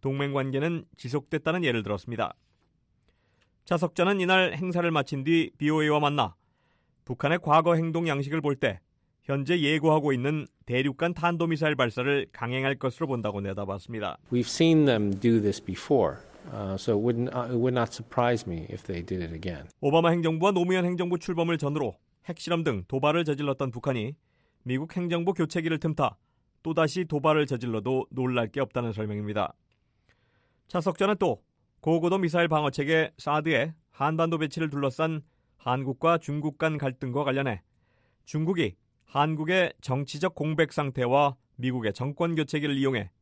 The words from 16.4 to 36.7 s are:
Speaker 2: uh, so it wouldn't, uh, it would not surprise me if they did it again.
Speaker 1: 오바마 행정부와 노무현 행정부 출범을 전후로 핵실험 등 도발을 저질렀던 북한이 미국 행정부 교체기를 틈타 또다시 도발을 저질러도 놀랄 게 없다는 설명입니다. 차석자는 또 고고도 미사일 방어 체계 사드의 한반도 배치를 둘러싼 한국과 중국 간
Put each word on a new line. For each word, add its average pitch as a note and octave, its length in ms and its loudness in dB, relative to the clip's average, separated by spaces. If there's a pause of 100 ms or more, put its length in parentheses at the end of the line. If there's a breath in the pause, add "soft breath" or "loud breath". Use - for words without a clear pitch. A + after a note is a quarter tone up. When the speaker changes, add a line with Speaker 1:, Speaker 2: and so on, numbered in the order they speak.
Speaker 2:
uh, G2 220 -6
so G#2 220 0
it G#2 80 0
wouldn't, A#2+ 280 0
uh, B2 200 -4
it B2 40 0
would B2+ 180 2
not A#2 180 0
surprise A#2+ 580 -2
me E2 200 -8
if - 140 -10
they F2 200 -6
did F#2 180 -4
it E2 100 -6
again. D#2+ 360 -8 (140)
Speaker 1:
오바마 D#3+ 260 4
행정부와 E3 440 2
노무현 F3+ 320 2
행정부 F3 340 -2
출범을 E3+ 400 -2
전후로 C#3+ 380 -2 (280)
핵실험 E3+ 400 -4
등 A2 240 0
도발을 D3+ 360 0
저질렀던 C#3+ 460 -2
북한이 B2 460 -4 (480)
미국 C3 320 -4
행정부 F3 360 -2
교체기를 D#3+ 460 -2
틈타 D3+ 380 -2 (460)
또다시 D#3+ 420 0
도발을 D3+ 420 2
저질러도 A#2+ 640 -2
놀랄 B2 380 0
게 C#3 120 -6
없다는 A#2+ 320 -2
설명입니다. G#2 640 -4 (1120)
차석자는 F#3+ 540 0
또 D3 220 2 (380)
고고도 E3+ 380 2
미사일 E3+ 300 2
방어 D3+ 220 2
체계 D#3 480 2
사드의 D3+ 560 0 (160)
한반도 D#3+ 480 0
배치를 D#3 320 -4
둘러싼 C#3+ 520 -2 (340)
한국과 C3+ 640 0
중국 D3 400 -6
간 D#3 200 0